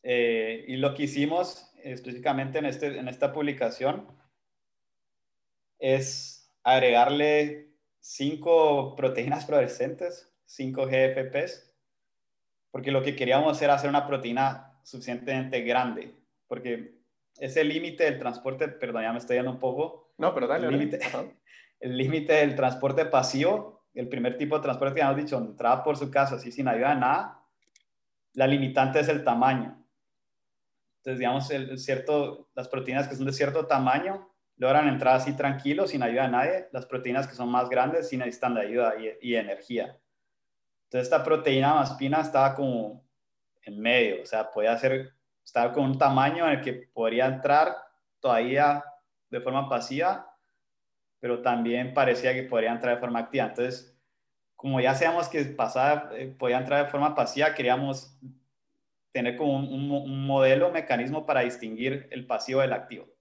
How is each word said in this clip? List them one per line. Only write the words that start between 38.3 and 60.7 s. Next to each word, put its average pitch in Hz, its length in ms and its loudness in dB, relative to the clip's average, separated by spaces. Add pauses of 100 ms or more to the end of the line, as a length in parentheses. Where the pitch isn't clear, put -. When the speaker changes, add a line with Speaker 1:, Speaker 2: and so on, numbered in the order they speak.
Speaker 1:
de 113 60 0
ayuda 110 340 0 (260)
y, 120 120 -4
y - 20 0
energía. 110 640 -4 (880)
Entonces, 127 260 -4
esta 160 140 4
proteína 147 500 4
maspina 139 460 0
estaba 135 340 2
como 120 480 -4 (600)
en 104 180 -14
medio, 113 420 2
o - 40 -14
sea, 110 260 -4
podía 113 260 2
ser, 131 360 -2 (280)
estaba 120 300 0
con 143 120 2
un 131 140 0
tamaño 139 480 4
en 143 120 2
el 135 60 -8
que 127 80 -4
podría 117 540 0
entrar 143 500 2 (440)
todavía 135 600 2 (460)
de 123 120 -6
forma 131 280 -2
pasiva, 135 680 -2 (840)
pero 123 220 -2
también 120 500 0
parecía 127 400 2
que 127 120 -4
podría 113 280 0
entrar 120 220 0
de 117 60 -4
forma 120 180 -4
activa. 120 260 -2
Entonces, 123 500 -6 (640)
como 135 240 -2
ya 131 140 4
sabíamos 165 340 0
que 151 160 -2
pasaba, 131 720 0
eh, 131 240 -10
podía 127 200 0
entrar 143 260 0
de 143 60 -6
forma 147 240 0
pasiva, 147 400 2
queríamos 131 640 -2 (920)
tener 123 240 -2
como 143 200 0
un, 139 160 -4
un 139 160 -4
mo-, 139 140 -2
un 135 240 -6
modelo, 135 440 6